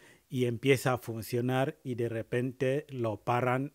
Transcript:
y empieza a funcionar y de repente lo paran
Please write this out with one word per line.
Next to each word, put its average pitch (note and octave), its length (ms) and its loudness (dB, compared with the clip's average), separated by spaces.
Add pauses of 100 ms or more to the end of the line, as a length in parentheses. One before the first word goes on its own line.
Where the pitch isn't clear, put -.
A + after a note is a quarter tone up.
(280)
y B2 160 0
empieza B2+ 480 2
a B2 60 0
funcionar B2 840 -2
y B2+ 120 -6
de A#2 160 -2
repente B2+ 800 -2
lo A#2 340 -4
paran B2+ 500 0